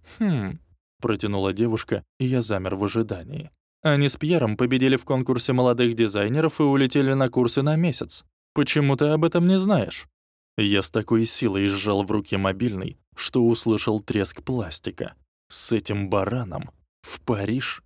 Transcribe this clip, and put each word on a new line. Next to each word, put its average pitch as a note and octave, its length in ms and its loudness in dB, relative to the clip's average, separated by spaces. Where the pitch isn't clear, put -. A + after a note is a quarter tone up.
"Хм", — D3+ 400 -2
протянула G2+ 540 0
девушка, A2 500 -2
и C3 60 0
я B2+ 160 0
замер F#2+ 320 -2
в G2 100 -2
ожидании. G#2+ 640 -4
"Они C#3+ 300 2
с - 80 -8
Пьером D3+ 400 0
победили B2+ 380 2
в - 100 -6
конкурсе B2+ 480 0
молодых B2 400 2
дизайнеров A2+ 680 0
и D3+ 40 4
улетели C3+ 500 2
на C3 160 2
курсы B2+ 320 2
на D3+ 140 2
месяц. - 500 -2
Почему C#3 400 2
ты D3 120 0
об D3+ 140 2
этом E3+ 240 2
не F#3+ 120 4
знаешь?" F#3+ 500 0
Я G2+ 240 2
с - 100 -4
такой A2+ 360 2
силой G2+ 420 0
сжал G2 360 0
в F#2+ 60 -8
руке G2+ 280 -2
мобильный, F#2+ 580 -2
что - 300 0
услышал A2 560 2
треск - 420 -2
пластика. - 720 -8
"С - 220 -2
этим G2+ 360 -2
бараном? F#2+ 640 -4
В - 180 -14
Париж? A2 640 -4